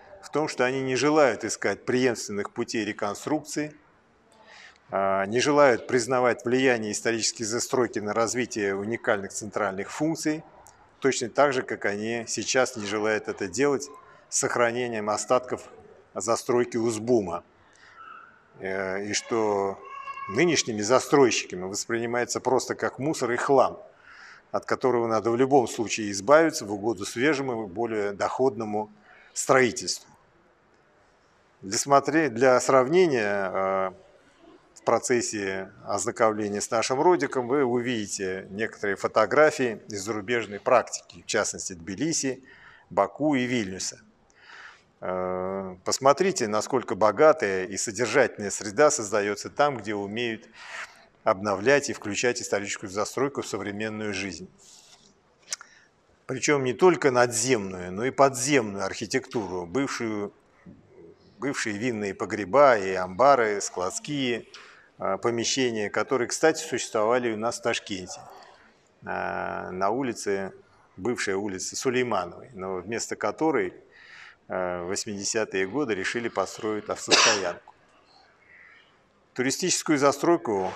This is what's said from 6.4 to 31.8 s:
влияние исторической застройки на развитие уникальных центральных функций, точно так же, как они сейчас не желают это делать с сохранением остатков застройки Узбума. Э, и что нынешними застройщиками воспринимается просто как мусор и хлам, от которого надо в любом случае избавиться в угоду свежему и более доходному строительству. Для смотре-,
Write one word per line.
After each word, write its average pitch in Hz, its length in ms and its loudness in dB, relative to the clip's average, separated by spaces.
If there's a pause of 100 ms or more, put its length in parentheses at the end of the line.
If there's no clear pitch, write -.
влияние 123 480 2
исторической 113 520 -2
застройки 117 560 -2
на 104 140 -4
развитие 107 600 -2
уникальных 104 560 -2
центральных 98 600 -6
функций, 156 520 -2 (560)
точно 123 300 0
так 139 240 4
же, 127 80 0
как - 240 -4
они 110 420 -4
сейчас 123 480 0
не 104 100 -8
желают 107 420 -2
это 101 200 -6
делать 127 420 0 (380)
с - 120 -4
сохранением 120 720 0
остатков 117 600 -2 (460)
застройки 120 600 0
Узбума. 110 680 0 (1160)
Э, 95 460 -4
и 104 80 -6
что 101 640 0 (520)
нынешними 131 520 0
застройщиками 120 800 4
воспринимается 117 760 -4
просто 123 340 0
как 107 260 -4
мусор 131 320 -2
и 123 40 -2
хлам, 123 440 4 (720)
от 101 140 -4
которого 117 420 0
надо 110 220 0
в 117 60 2
любом 131 320 4
случае 107 440 -4
избавиться 135 540 4
в 101 80 -6
угоду 101 320 -2
свежему 131 600 0
и - 20 -10
более 104 460 -4
доходному 104 760 -2 (440)
строительству. 117 760 2 (1500)
Для 98 160 -6
смотре-, 139 520 4